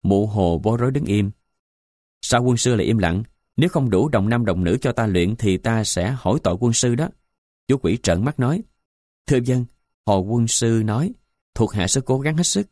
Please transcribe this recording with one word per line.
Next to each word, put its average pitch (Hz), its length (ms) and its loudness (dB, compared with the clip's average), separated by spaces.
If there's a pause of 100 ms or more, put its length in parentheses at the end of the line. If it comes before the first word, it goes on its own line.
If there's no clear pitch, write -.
Mụ 98 240 2
hồ 90 360 0
bối 113 140 0
rối 123 140 0
đứng 143 140 -2
im. 101 260 0 (880)
"Sao 123 220 0
quân 123 140 2
sư 123 180 0
lại 104 100 0
im 113 120 2
lặng? 92 260 0 (340)
Nếu 170 120 2
không 135 200 -2
đủ 104 200 2
đồng 101 200 0
nam 120 160 0
đồng 92 180 0
nữ 87 180 2
cho 123 100 0
ta 113 160 -2
luyện 92 280 2
thì 98 220 0
ta 113 260 -2
sẽ 92 360 -2
hỏi 117 240 0
tội 90 160 0
quân 120 140 2
sư 120 220 0
đó." 160 140 -2 (580)
Chú 135 100 2
quỷ 95 260 -2
trợn 90 220 0
mắt 147 140 -4
nói, 147 240 0 (640)
"Thưa 139 100 2
dân, 123 280 0 (400)
hồ 101 140 2
quân 113 280 0
sư 113 380 0
nói, 139 280 -2 (420)
thuộc 113 180 0
hạ 170 140 0
sẽ 139 180 0
cố 131 140 0
gắng 151 180 -2
hết 175 100 0
sức." 196 240 -2